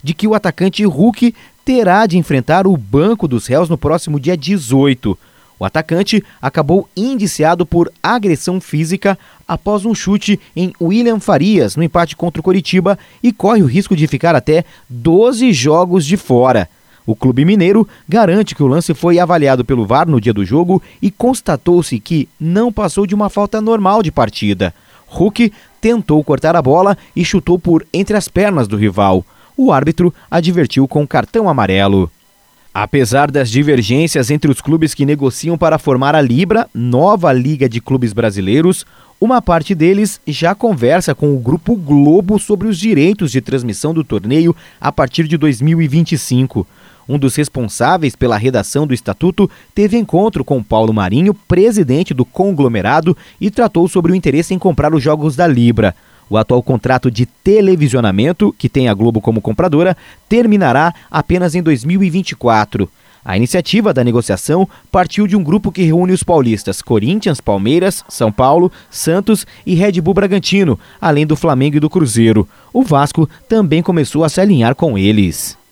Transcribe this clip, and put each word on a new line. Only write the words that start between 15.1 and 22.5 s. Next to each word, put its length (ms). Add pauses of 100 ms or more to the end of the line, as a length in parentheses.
jogos 540
de 100
fora. 540 (340)
O 120
clube 280
mineiro 440 (200)
garante 460
que 80
o 60
lance 260
foi 240
avaliado 480
pelo 220
var 180
no 160
dia 100
do 140
jogo 360 (200)
e 80
constatou-se 880
que 300 (100)
não 320